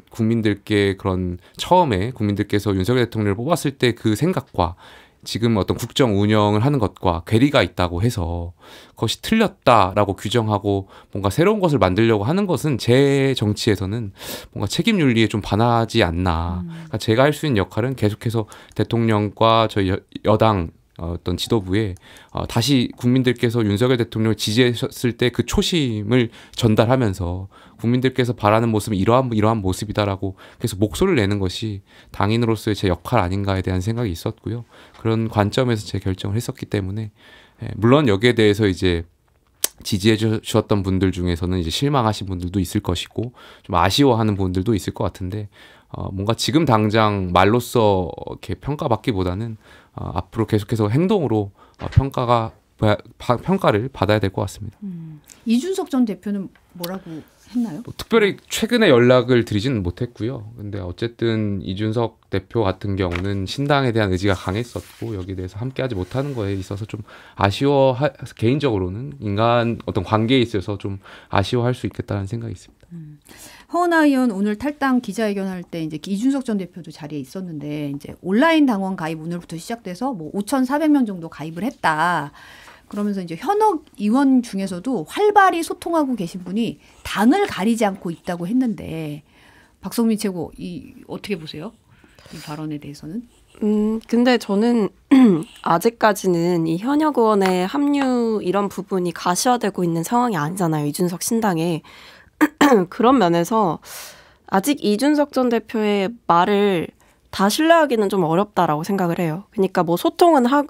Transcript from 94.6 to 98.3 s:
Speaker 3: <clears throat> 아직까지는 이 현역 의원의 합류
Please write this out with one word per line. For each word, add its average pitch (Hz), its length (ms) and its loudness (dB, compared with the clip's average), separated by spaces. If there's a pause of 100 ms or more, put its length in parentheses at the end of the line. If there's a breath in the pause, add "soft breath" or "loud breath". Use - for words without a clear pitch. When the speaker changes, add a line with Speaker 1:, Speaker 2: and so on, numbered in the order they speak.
Speaker 3:
<clears throat> 214 520 6
아직까지는 175 1040 2
이 160 120 0
현역 285 400 0
의원의 196 480 4
합류 254 760 0